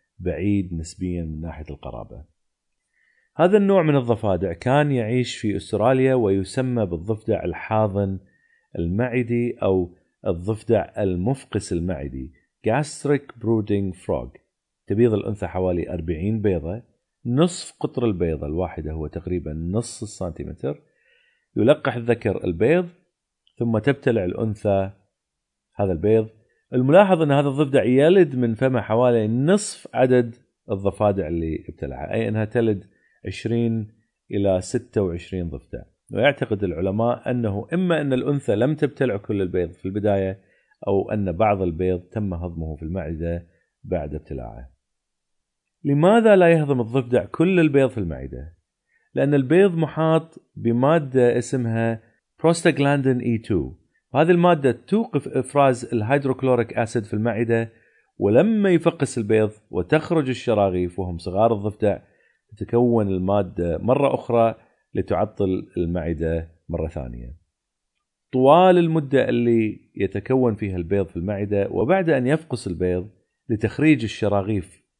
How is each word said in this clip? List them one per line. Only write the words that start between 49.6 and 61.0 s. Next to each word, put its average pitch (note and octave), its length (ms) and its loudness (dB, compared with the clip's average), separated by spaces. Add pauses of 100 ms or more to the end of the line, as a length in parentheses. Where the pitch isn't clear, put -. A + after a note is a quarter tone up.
محاط D#3+ 680 0 (140)
بمادة B2 840 2
اسمها A2+ 640 -2 (400)
prostaglandin C#3+ 800 2
إي A#2 160 0
تو، E2 340 -2 (400)
وهذه D#3+ 180 4
المادة E3+ 420 4
توقف F#3+ 560 -2
إفراز C3 560 2
الهيدروكلوريك B2+ 880 0
أسيد A2+ 320 -2
في G#2 100 -8
المعدة، A2+ 580 0 (460)
ولما F#3 520 4
يفقس E3 480 0
البيض G#2+ 320 2 (200)
وتخرج D3+ 580 0
الشراغيف G2 720 0
وهم F2+ 200 -6